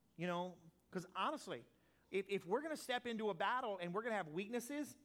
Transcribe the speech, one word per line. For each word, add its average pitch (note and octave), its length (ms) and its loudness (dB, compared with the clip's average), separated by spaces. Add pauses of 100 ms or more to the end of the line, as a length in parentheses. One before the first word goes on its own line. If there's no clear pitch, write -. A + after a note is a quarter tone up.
(160)
you E3+ 100 0
know, F3+ 280 0 (360)
'cause F#3 240 -4
honestly, F#3+ 480 0 (480)
if, G3 180 2
if G3 180 0
we're A3+ 160 4
gonna D#4 140 -2
step B3 300 0
into A3 240 0
a F#3 40 0
battle G3+ 460 2
and F3 140 -2
we're G#3+ 80 2
gonna A3+ 140 2
have E3+ 120 0
weaknesses, A#3 760 -2